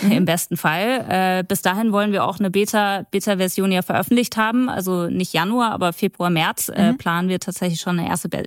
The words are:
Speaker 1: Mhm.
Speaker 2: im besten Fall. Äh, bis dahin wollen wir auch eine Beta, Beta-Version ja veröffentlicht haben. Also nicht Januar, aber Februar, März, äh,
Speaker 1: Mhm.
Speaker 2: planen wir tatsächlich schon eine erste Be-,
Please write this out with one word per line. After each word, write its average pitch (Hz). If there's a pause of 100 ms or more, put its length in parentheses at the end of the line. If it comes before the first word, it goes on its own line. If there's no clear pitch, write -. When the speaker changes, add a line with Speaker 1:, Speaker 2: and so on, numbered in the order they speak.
Speaker 1:
Mhm. 202
Speaker 2:
im 226
besten 170
Fall. 208
Äh, 185
bis 196
dahin 202
wollen 208
wir 175
auch 180
eine 196
Beta, 202
Beta-Version 190
ja 180
veröffentlicht 214
haben. 226
Also 185
nicht 185
Januar, 214
aber 175
Februar, 180
März, 165
äh, 202
Speaker 1:
Mhm. 262
Speaker 2:
planen 175
wir 185
tatsächlich 180
schon 180
eine -
erste -
Be-, -